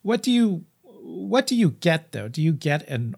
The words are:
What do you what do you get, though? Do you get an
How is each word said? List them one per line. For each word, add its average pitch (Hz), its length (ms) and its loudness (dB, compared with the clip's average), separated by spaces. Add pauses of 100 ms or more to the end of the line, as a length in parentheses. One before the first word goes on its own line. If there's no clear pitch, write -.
What 233 200 -2
do 254 80 0
you 226 360 2 (440)
what 98 360 0
do - 100 -2
you 214 140 4
get, 160 420 -2
though? 104 160 -8
Do 131 140 -4
you 160 100 4
get 147 360 -2
an 117 300 -4